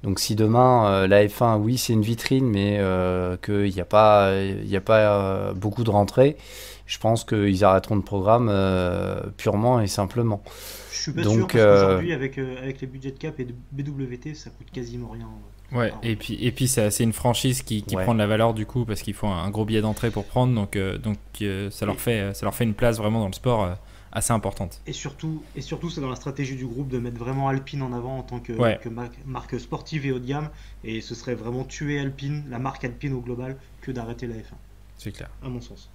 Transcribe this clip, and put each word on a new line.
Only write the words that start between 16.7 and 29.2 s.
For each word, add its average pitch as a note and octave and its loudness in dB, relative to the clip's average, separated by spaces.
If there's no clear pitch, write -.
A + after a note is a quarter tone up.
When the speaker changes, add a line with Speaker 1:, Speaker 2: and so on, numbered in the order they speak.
Speaker 3:
c'est A#2 0
une A2+ 2
franchise B2+ 0
qui, G#2+ -4
qui G2+ -4
Speaker 1:
Ouais. F#2 0
Speaker 3:
prend A#2 4
de A2+ 2
la G#2 4
valeur A2 4
du G#2+ -4
coup, A#2+ -4
parce G#2 -4
qu'il G#2+ -6
faut - -4
un, F2+ 0
un G2 -2
gros G#2+ -2
billet G#2+ 2
d'entrée G#2+ 0
pour G2+ -4
prendre, B2+ 2
donc, G#2 -2
euh, F#2+ -2
donc, G2+ -4
euh, G2 -2
ça - -6
leur G2+ -2
Speaker 2:
Et - -12
Speaker 3:
fait, G2+ -2
ça - -6
leur G2 -2
fait B2 -2
une A2+ 0
place A#2 2
vraiment A2 0
dans G#2 0
le F#2 -4
sport, A2+ 0
euh, F2+ -4
assez - -2
importante. G2 -4
Speaker 2:
Et - -8
surtout, D#3 -8
et D3 -10
surtout, D#3+ -8
c'est D#3 -8
dans C3+ -4
la B2 -6
stratégie C3+ -6
du B2+ -8
groupe C3 -6
de B2+ -4
mettre A#2 -6
vraiment C3+ -2
Alpine C3+ -4
en B2+ -6
avant B2 -6
en C3 -8
tant B2 -10
que, A#2 -10
Speaker 3:
Ouais. A2+ 2
Speaker 2:
que B2 -10
mar-, A#2 -10